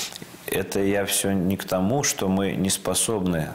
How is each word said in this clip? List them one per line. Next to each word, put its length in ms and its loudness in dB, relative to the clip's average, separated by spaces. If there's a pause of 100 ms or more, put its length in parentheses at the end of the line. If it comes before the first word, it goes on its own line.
(440)
Это 360 -2
я 260 2
всё 260 0
не 240 2
к 80 -8
тому, 380 2
что 260 0
мы 240 2
не 160 0
способны 880 0